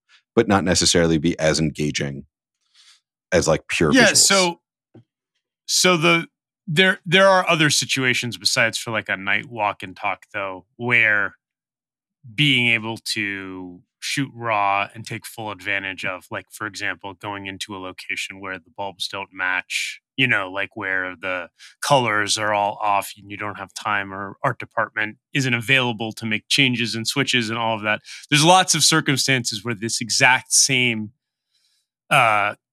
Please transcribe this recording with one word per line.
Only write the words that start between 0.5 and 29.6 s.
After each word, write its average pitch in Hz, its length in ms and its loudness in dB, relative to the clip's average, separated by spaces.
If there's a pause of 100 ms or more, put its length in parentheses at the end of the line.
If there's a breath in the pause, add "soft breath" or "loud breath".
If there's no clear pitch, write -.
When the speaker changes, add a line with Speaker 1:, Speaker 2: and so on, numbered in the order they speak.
Speaker 1:
necessarily 82 540 4
be 82 220 0
as 78 200 2
engaging 73 640 -4 (1080 soft breath)
as, 82 160 4
like, - 180 0
pure - 260 2
Speaker 2:
Yeah, 233 180 6
Speaker 1:
visuals. 143 60 0
Speaker 2:
so, 185 440 2 (1080)
so 185 300 4
the, 165 300 2 (400)
there, 185 380 4
there 190 220 6
are 185 220 6
other 160 200 4
situations 123 680 0
besides 110 400 0
for, - 140 -6
like, 104 180 -4
a 98 80 -2
night 101 320 -2
walk 104 340 -4
and 92 120 -12
talk, 98 380 -6
though, 95 320 -8 (120)
where 110 580 2 (1000)
being 127 320 2
able 113 300 -2
to 95 840 -8 (180)
shoot 131 340 -4
raw 101 600 0
and 113 120 -16
take 113 200 -10
full 107 260 -10
advantage 98 540 -6
of, 92 260 -6
like, 101 200 -8
for 107 160 -10
example, 98 460 -8
going 98 340 -10
into 98 280 -10
a 92 40 -12
location 92 600 -10
where 95 200 -8
the 82 160 -20
bulbs 98 320 -10
don't 98 260 -12
match, 92 680 -6 (160)
you 131 100 2
know, 101 240 -2
like, 98 240 -6
where 95 440 -4
the 92 300 -6 (320 loud breath)
colors 107 560 2
are 107 160 0
all 104 280 -2
off 101 360 0
and 98 120 -20
you 101 80 -12
don't 104 200 -8
have 98 160 -14
time 101 400 -4
or 98 300 -10
art 131 160 -2
department 107 580 -4 (160)
isn't 131 200 0
available 117 600 0
to - 120 -10
make 107 220 -4
changes 120 480 0
and 113 120 -6
switches 123 420 -2
and 117 100 -4
all 113 160 0
of 101 80 -8
that. 107 180 -2 (280 loud breath)
There's 147 160 4
lots 180 300 6
of 147 80 0
circumstances 131 800 0